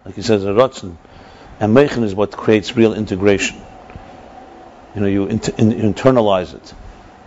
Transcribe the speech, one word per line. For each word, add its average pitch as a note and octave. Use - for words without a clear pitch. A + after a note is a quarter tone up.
like F#2
he G2+
says, G2+
a G2
Ratzon, G#2
and G#2+
Meichen C#3
is G2+
what G2+
creates -
real A2
integration. G2
You G2+
know, G2+
you G2
inter-, -
in-, A2
internalize G2
it, -